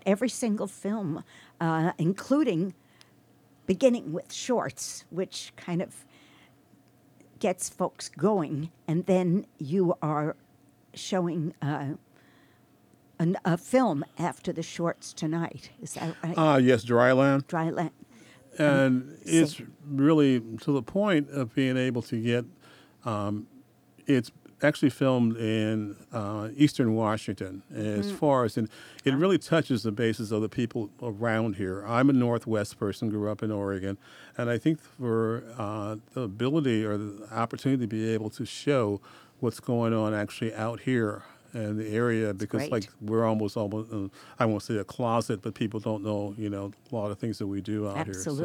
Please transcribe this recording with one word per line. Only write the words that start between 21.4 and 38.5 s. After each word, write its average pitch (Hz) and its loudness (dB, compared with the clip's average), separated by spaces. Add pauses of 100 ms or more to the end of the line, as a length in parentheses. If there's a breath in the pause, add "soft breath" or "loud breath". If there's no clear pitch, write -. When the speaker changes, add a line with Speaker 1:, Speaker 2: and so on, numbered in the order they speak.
Speaker 2:
being 131 2
able 127 0
to 113 -4
get, 120 2 (600 loud breath)
um, 104 -2 (600)
it's 127 4 (320)
actually 147 4
filmed 123 2
in, 110 0 (160)
uh, 107 -4
Eastern 135 -2
Washington, 104 -4 (120)
as 107 -4
Speaker 1:
Mm-hmm. 202 -6
Speaker 2:
far 135 2
as, 107 -2
and 113 0 (360 loud breath)
it 139 2
Speaker 1:
Wow. 131 0
Speaker 2:
really 180 4
touches 139 0
the 117 -4
bases 110 -2
of 110 0
the 107 0
people 120 -4 (120)
around 110 -2
here. 98 -4
I'm 120 4
a - 6
Northwest 117 2
person, 107 -2
grew 104 -2
up 104 -6
in 110 -2
Oregon, 98 -4 (400 loud breath)
and 120 -2
I 117 0
think 156 2
for, 113 -2 (160)
uh, 107 -6 (180)
the 131 -6
ability 120 0
or 104 -2
the 104 -8
opportunity 123 -2
to 113 -2
be 110 -2
able 110 -2
to - -10
show 110 0 (400 loud breath)